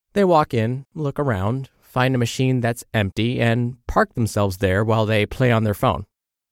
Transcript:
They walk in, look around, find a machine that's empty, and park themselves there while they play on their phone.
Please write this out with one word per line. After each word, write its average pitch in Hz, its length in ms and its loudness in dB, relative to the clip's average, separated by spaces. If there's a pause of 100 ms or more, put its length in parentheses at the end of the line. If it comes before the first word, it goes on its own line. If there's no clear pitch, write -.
(140)
They 202 100 2
walk 165 280 4
in, 123 440 -2
look 143 240 -6
around, 123 500 -2 (100)
find 127 360 -2
a - 20 0
machine 131 420 0
that's 117 320 -4
empty, 113 480 -2
and 120 460 0
park - 300 0
themselves 101 420 -2
there 95 260 2
while 110 220 0
they 107 220 0
play 127 240 0
on 113 120 2
their 107 120 0
phone. 98 320 -2 (440)